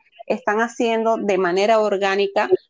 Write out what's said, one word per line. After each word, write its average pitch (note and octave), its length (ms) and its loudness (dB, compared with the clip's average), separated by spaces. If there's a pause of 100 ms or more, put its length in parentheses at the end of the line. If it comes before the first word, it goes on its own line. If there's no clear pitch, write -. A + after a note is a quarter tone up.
(260)
están G#3+ 340 -2
haciendo A3+ 560 0
de G3+ 220 0
manera G3 420 2
orgánica G3+ 680 0 (220)